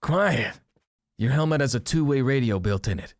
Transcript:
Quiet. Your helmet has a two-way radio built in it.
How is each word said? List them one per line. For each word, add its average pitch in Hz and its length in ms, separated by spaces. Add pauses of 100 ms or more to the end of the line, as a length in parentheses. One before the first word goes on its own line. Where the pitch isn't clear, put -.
Quiet. 156 600 (580)
Your 117 140
helmet 156 280
has 135 140
a 120 60
two-way 143 400
radio 123 380
built 95 300
in 98 100
it. - 220